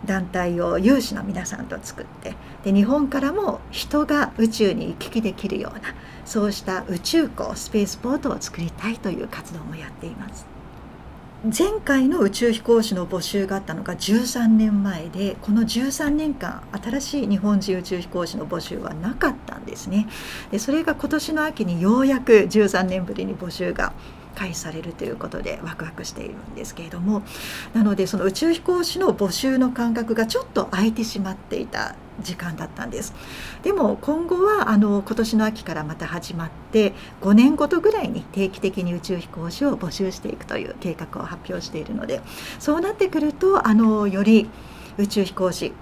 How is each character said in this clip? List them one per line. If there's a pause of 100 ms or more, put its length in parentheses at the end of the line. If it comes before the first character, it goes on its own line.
団
体
を
有
志
の
皆
さ
ん
と
作
っ
て、 (300)
で、
日
本
か
ら
も (100)
人
が
宇
宙
に
行
き
来
で
き
る
よ
う
な、 (300)
そ
う
し
た
宇
宙
港、
ス
ペ
ー
ス
ポ
ー
ト
を
作
り
た
い
と
い
う
活
動
も
や
っ
て
い
ま
す。 (1000)
前
回
の
宇
宙
飛
行
士
の
募
集
が
あ
っ
た
の
が
十
三
年
前
で、
こ
の
十
三
年
間、 (100)
新
し
い
日
本
人
宇
宙
飛
行
士
の
募
集
は
な
か
っ (120)
た
ん
で
す
ね。 (440)
で、
そ
れ
が
今
年
の
秋
に
よ
う
や
く
十
三
年
ぶ
り
に
募
集
が (420)
開
始
さ
れ
る
と
い
う
こ
と
で
ワ
ク
ワ
ク
し
て
い
る
ん
で
す
け
れ
ど
も、 (520)
な
の
で
そ
の
宇
宙
飛
行
士
の
募
集
の
間
隔
が
ち
ょ
っ
と
空
い
て
し
ま
っ
て
い
た (260)
時
間
だ
っ
た
ん
で
す。 (480)
で
も
今
後
は、
あ
の、
今
年
の
秋
か
ら
ま
た
始
ま
っ (220)
て、 (280)
五
年
ご
と
ぐ
ら
い
に (100)
定
期
的
に
宇
宙
飛
行
士
を
募
集
し
て
い
く
と
い
う
計
画
を
発
表
し
て
い
る
の
で、 (380)
そ
う
な
っ
て
く
る
と、
あ
の、
よ
り (500)
宇
宙
飛
行
士